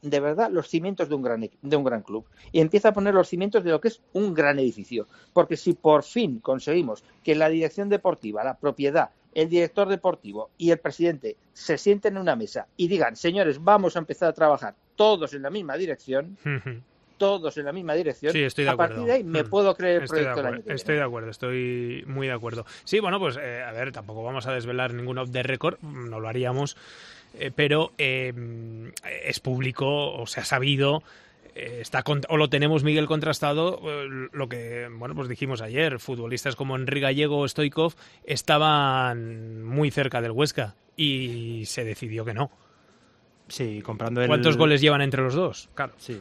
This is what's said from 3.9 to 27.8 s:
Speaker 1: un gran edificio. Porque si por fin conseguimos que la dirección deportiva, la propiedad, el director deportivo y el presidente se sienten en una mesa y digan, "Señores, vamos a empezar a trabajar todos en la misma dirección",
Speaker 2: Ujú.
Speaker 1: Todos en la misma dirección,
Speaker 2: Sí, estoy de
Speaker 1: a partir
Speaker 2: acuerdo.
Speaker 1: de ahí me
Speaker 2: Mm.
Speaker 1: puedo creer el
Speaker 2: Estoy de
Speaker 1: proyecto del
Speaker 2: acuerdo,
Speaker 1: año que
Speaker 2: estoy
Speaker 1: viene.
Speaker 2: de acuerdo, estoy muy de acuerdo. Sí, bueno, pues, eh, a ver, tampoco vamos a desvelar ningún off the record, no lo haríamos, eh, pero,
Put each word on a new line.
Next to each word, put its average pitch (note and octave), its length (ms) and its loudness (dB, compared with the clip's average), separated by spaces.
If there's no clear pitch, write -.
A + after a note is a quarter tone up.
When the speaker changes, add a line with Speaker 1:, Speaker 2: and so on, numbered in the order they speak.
Speaker 1:
un G3 220 0
gran C#3+ 260 4
edificio. A2 480 -2
Porque D#3 240 4
si - 160 0
por D3+ 320 6
fin F3 360 -2
conseguimos C3+ 640 -2
que D#3 100 4
la D#3 140 6
dirección E3 400 0
deportiva, D3+ 560 0
la C3+ 140 -4
propiedad, C#3+ 520 2
el D#3+ 140 2
director F3 400 4
deportivo D#3 680 -2
y E3+ 140 4
el D#3+ 80 6
presidente D#3+ 580 -2
se - 260 -2
sienten G3+ 360 4
en G3 80 -6
una D#3+ 140 2
mesa A2 400 -8
y F3+ 100 2
digan, D#3 300 2
"Señores, E3 480 0
vamos F#3+ 320 6
a - 20 -2
empezar E3 300 0
a D#3 60 0
trabajar C#3+ 400 2
todos F#3 400 4
en C#3 80 -10
la C#3 80 -4
misma E3 260 -6
dirección", D#3+ 680 -4
Speaker 2:
Ujú. C3 360 -6
Speaker 1:
Todos G3 420 0
en D3 60 -4
la C#3+ 80 -6
misma E3+ 220 -4
dirección, D#3 380 -2
Speaker 2:
Sí, D#3 100 2
estoy C#3 220 0
de C#3 60 2
Speaker 1:
a B2+ 60 0
partir E3 220 2
Speaker 2:
acuerdo. A#2+ 80 -4
Speaker 1:
de A#3 120 2
ahí A3+ 60 -6
me D#3+ 180 0
Speaker 2:
Mm. B2+ 80 -6
Speaker 1:
puedo G3 260 4
creer F3+ 220 2
el D#3+ 60 -4
Speaker 2:
Estoy D3 160 -2
de D3 40 2
Speaker 1:
proyecto C3 160 -2
del C3+ 60 -2
Speaker 2:
acuerdo, A#2+ 160 -4
Speaker 1:
año G2+ 60 -16
que C#3+ 60 -4
Speaker 2:
estoy C3+ 180 -2
Speaker 1:
viene. D3+ 80 2
Speaker 2:
de C#3 60 0
acuerdo, A#2 240 -8
estoy B2 760 -6
muy C3+ 200 -4
de C3 60 -2
acuerdo. A#2 340 -6
Sí, G#3 160 2
bueno, G3 180 0
pues, D3+ 220 -2
eh, B2 260 -8
a A#2 60 -10
ver, B2 200 -6
tampoco A2 300 -12
vamos B2+ 240 -6
a C3 60 -2
desvelar B2 420 -4
ningún B2 240 -6
off B2+ 120 -6
the B2 120 -2
record, C3 400 -2
no B2 380 -12
lo A2 80 -6
haríamos, B2+ 480 -2
eh, C#3 160 -6
pero, D3+ 440 2